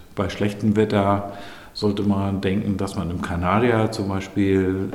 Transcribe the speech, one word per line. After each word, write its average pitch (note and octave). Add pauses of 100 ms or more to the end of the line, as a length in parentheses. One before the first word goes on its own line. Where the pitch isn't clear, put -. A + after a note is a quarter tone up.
(160)
bei F2
schlechtem G#2
Wetter G2+ (400)
sollte G#2
man G2
denken, G2+
dass G2
man E2
im F2+
Kanadier G#2+
zum G2
Beispiel, F#2+